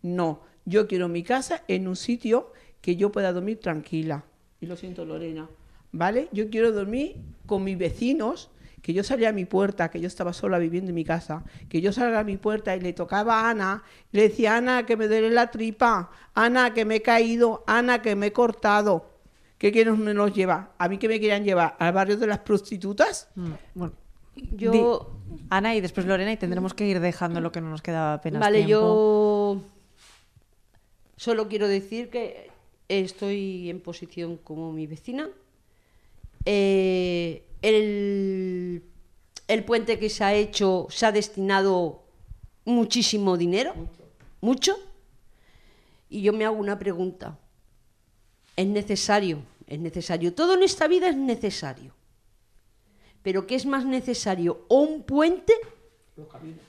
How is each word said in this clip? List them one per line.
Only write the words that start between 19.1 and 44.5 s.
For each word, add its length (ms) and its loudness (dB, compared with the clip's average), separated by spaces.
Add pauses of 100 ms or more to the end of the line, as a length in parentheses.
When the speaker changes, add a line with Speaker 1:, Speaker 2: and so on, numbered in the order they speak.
Speaker 1:
¿Qué 140 4
quieren 320 4 (100)
nos 180 2
lleva? 460 0
¿A 100 0
mí 100 -4
que 100 -2
me 100 0
quieran 260 2
llevar 360 2
al 120 2
barrio 240 2
de 120 0
las 100 0
prostitutas? 960 -2
Speaker 2:
Mm, 160 -6 (240)
bueno. 200 -8 (580)
Speaker 3:
Yo 180 0
Speaker 2:
Di, 680 2 (120)
Ana 240 2
y 60 2
después 260 -4
Lorena, 260 0
y 40 -4
tendremos 380 -2
que 120 -2
ir 140 2
dejando 400 -2
lo 100 -2
que 100 -8
no 100 -6
nos 120 -10
queda 320 -2
apenas 260 -4
Speaker 3:
Vale, 240 4
Speaker 2:
tiempo. 60 0
Speaker 3:
yo 920 4 (1500)
solo 320 -2
quiero 180 -2
decir 440 -2
que 400 -10 (380)
estoy 840 -4
en 100 -10
posición 560 -10
como 360 -10
mi 140 -8
vecina. 420 -10 (1160)
Eh, 1000 0 (180)
el, 1200 0 (640)
el 180 0
puente 340 0
que 100 -2
se 160 -2
ha 100 2
hecho, 560 0
se 160 0
ha 60 4
destinado 920 0 (600)
muchísimo 720 2
dinero, 380 0 (640)
mucho. 360 2 (1300)